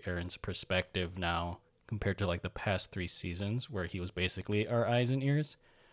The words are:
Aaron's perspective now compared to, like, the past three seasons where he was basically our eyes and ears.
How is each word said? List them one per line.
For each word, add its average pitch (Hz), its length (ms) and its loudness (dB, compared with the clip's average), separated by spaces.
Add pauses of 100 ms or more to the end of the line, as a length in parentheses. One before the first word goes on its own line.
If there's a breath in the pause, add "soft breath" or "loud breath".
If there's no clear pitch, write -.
Aaron's 87 320 -2
perspective 92 800 -2
now 85 420 0 (280)
compared 101 320 0
to, 101 80 2
like, 87 160 2
the 90 60 -2
past - 420 0
three 90 160 -4
seasons 101 640 -2
where 98 160 -2
he 90 140 -4
was 87 120 -4
basically 104 560 0
our 117 200 2
eyes 120 240 4
and 135 100 2
ears. 143 360 2 (360 soft breath)